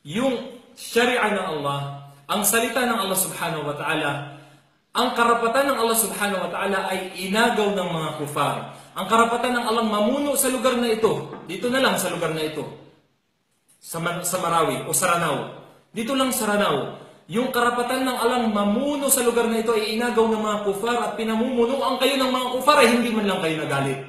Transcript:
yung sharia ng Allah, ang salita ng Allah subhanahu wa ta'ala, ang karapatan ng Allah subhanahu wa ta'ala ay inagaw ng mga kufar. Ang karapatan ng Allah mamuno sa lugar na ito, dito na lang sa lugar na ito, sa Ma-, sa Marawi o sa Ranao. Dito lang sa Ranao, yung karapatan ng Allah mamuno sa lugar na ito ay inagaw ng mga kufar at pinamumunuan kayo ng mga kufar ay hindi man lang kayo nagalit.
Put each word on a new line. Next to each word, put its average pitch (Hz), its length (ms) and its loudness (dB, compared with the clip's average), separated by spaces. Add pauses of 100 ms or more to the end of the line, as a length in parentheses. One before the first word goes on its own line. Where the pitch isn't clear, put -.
yung 233 320 -2 (400)
sharia 240 560 0
ng 185 320 -2
Allah, 139 480 -4 (160)
ang 196 160 -2
salita 240 480 0
ng 208 160 -2
Allah 185 160 -2
subhanahu 165 480 -4
wa 143 80 -4
ta'ala, 151 360 -2 (840)
ang 240 160 2
karapatan 240 580 2
ng 254 60 2
Allah 233 240 2
subhanahu 196 400 -2
wa 175 100 -4
ta'ala 190 380 -2
ay 185 400 -6
inagaw 208 480 2
ng 185 80 0
mga 160 260 -2 (140)
kufar. - 480 -2 (240)
Ang 185 160 -4
karapatan 240 480 4
ng - 80 -4
Allah 226 160 2
mamuno 240 560 2
sa 262 80 2
lugar 247 320 2
na 240 80 0
ito, 208 400 0 (160)
dito 190 240 -6
na 262 160 2
lang 196 160 2
sa 180 80 -2
lugar 165 240 -2
na 156 160 -4
ito, 151 160 -6 (1120)
sa - 240 -10
Ma-, 170 240 -4
sa 185 160 -2
Marawi 165 480 2
o 160 80 -2
sa 180 180 2
Ranao. 156 540 -4 (240)
Dito 226 240 -2
lang 262 160 2
sa 220 160 0
Ranao, 185 480 0 (320)
yung 240 240 0
karapatan 247 560 0
ng 247 160 -2
Allah 247 240 2
mamuno 254 640 2
sa 254 80 2
lugar 233 320 2
na 220 80 0
ito 226 160 0
ay 214 240 -2
inagaw 226 320 2
ng 214 100 0
mga 208 220 0
kufar 226 320 -2
at 220 180 -2
pinamumunuan 240 840 0
kayo 269 160 2
ng 254 160 0
mga 254 140 0 (100)
kufar 294 240 4
ay 233 80 8
hindi 240 240 2
man 208 160 0
lang 180 160 0
kayo 160 120 0 (120)
nagalit. 139 400 0